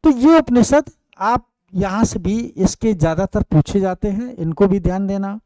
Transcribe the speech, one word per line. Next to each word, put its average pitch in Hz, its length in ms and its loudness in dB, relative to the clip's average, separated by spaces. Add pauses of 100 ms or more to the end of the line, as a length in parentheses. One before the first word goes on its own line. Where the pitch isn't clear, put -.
तो 311 80 6
ये 285 260 4
उपनिषद 254 520 2 (300)
आप 226 260 -2 (260)
यहाँ 196 320 0
से - 140 -4
भी 185 200 -4
इसके 220 560 -2
ज़्यादातर 170 500 -2
पूछे 170 360 0
जाते 190 300 -4
हैं, 233 240 -6
इनको 165 340 0
भी 196 120 0
ध्यान 185 260 -2
देना। 196 400 -6